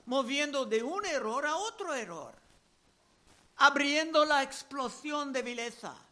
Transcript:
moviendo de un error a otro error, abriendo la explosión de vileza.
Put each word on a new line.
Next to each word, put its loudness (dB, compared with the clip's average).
moviendo 0
de 2
un -2
error 0
a 0
otro -4
error, -8
abriendo 4
la 4
explosión -6
de -2
vileza. -8